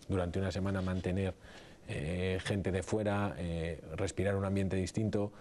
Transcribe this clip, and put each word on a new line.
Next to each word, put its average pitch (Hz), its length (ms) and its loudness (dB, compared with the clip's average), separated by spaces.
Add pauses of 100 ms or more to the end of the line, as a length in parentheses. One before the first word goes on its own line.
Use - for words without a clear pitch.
Durante 87 300 0
una 95 140 2
semana 95 320 0
mantener, 92 500 0 (540)
eh, 90 560 -2
gente 98 280 0
de 92 120 2
fuera, 101 560 2
eh, 85 420 -2 (140)
respirar 98 400 0
un 98 100 2
ambiente 98 300 2
distinto, 104 640 2